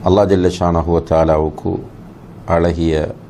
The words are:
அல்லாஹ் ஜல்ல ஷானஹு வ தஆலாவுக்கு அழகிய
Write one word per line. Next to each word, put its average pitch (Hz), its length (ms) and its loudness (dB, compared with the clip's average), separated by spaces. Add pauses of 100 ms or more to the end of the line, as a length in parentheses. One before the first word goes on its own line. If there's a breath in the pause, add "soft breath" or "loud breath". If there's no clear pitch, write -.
அல்லாஹ் - 20 0
ஜல்ல 92 520 4
ஷானஹு 85 300 0
வ 85 220 2
தஆலாவுக்கு 80 680 0 (640)
அழகிய 82 680 0 (160)